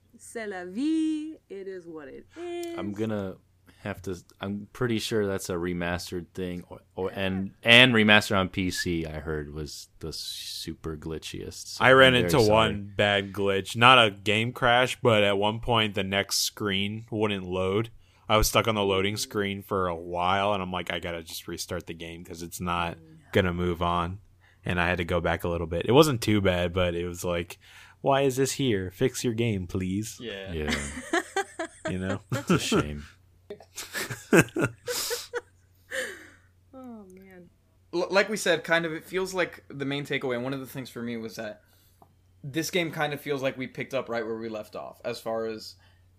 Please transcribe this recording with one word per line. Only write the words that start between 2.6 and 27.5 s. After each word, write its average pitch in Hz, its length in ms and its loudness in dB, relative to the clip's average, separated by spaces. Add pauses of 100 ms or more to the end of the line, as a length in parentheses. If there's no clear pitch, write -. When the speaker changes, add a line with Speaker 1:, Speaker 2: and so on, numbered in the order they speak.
Speaker 2:
I'm 101 160 -6
gonna 104 420 -4 (480)
have 98 200 -8
to, 95 120 -6 (260)
I'm 101 320 -6
pretty 117 260 0
sure 104 260 0
that's 98 240 -4
a 98 40 -2
remastered 87 800 -4
thing, 90 360 -8
or, - 100 -18 (160)
or, 95 160 -4
Speaker 1:
Yeah. - 100 -10
Speaker 2:
and, 95 300 -2 (120)
and 120 300 10
remastered 107 440 6
on 95 120 2
P 90 220 -2
C, 82 340 -2
I 78 140 -10
heard, 76 340 -6
was 76 340 -12 (120)
the 80 140 -10
super - 840 -10
glitchiest. - 800 -10
So 104 80 2
Speaker 3:
I 127 80 10
ran 131 160 12
Speaker 2:
I'm 127 40 6
very 123 120 4
Speaker 3:
into 139 140 4
Speaker 2:
sorry. 107 100 8
Speaker 3:
one 104 460 4
bad 101 380 2
glitch. 98 420 -2
Not 120 300 10
a 104 60 2
game 104 420 0
crash, 123 480 2
but 107 220 6
at 101 140 2
one 107 240 0
point 110 340 0
the 101 80 -2
next 98 360 -2
screen 104 720 -2
wouldn't 104 340 -2
load. 95 440 0 (380)
I 110 100 4
was 107 100 4
stuck 110 200 4
on 110 80 0
the 104 80 2
loading 98 340 0
screen 101 460 -4
for 95 240 -2
a 85 80 -2
while, 90 580 0
and 98 80 -2
I'm 92 100 -6
like, 87 200 -6
"I 87 80 -4
gotta 85 240 -8
just - 240 -14
restart 87 400 -8
the 87 80 -12
game 82 280 -14
'cause 85 200 -12
it's 85 180 -14
not 85 360 -2
Speaker 1:
Mm. - 360 -20
Speaker 3:
gonna 92 200 4
move 87 280 -2
on." 87 380 -2 (460)
And 90 140 -2
I 85 80 2
had 90 120 0
to 90 60 -2
go 87 160 0
back 85 220 -2
a 90 60 -2
little 85 180 -2
bit. 85 200 -4
It 110 60 4
wasn't 143 280 6
too 107 200 2
bad, 90 320 2
but 90 200 0
it 85 140 -4
was 87 180 -10
like, 87 320 -4 (440)